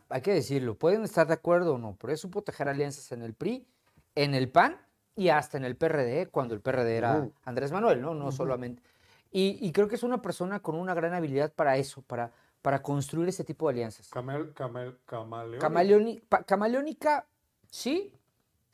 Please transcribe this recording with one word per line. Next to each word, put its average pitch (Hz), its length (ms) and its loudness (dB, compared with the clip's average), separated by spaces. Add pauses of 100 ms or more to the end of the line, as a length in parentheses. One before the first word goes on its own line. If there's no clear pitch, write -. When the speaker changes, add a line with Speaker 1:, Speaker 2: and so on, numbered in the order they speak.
(100)
Speaker 1:
hay 127 120 -2
que 202 100 0
decirlo, 131 460 0
pueden 208 260 2
estar 170 220 2
de 160 80 2
acuerdo 170 400 2
o 123 40 -4
no, 110 200 -8
pero 120 140 -6
ella 156 80 -4
supo 196 220 -8
tejer 143 260 -4
alianzas 143 440 -4
en 117 100 -10
el 113 120 -10
pri, 233 320 -4 (480)
en 143 200 2
el 131 160 0
pan 247 280 4 (380)
y 180 140 2
hasta 151 280 2
en 135 60 -6
el 123 120 -6
P 160 100 0
R 151 180 2
D, 143 240 -2
cuando 120 260 -2
el 104 60 -8
P 131 100 -4
R 123 140 0
D 117 120 2
era 117 220 2
Speaker 2:
Ujú. 131 140 -4 (120)
Speaker 1:
Andrés 131 280 -4
Manuel, 190 280 4
¿no? 160 140 -4
No 143 140 -6
Speaker 2:
Ujú. 131 40 -4
Speaker 1:
solamente. 123 500 -4 (480)
Y, 196 300 0
y 185 120 -2
creo 202 160 4
que 220 80 -4
es - 60 -4
una 240 200 -2
persona 185 380 -4
con 156 160 -4
una 185 180 -2
gran 170 180 0
habilidad 151 400 0
para 139 240 2
eso, 139 240 -4
para, 117 320 -8 (300)
para 139 200 2
construir 143 460 -2
ese 180 160 -6
tipo 156 240 -4
de 135 60 2
alianzas. 117 340 -6
Speaker 2:
Camel-, 139 460 -6
camel-, 123 500 -8
camaleónica. 113 560 -10
Speaker 1:
Camaleoni-, 202 680 4
pa-, - 180 2
camaleónica, 262 840 0 (440)
sí, 359 400 -4 (640)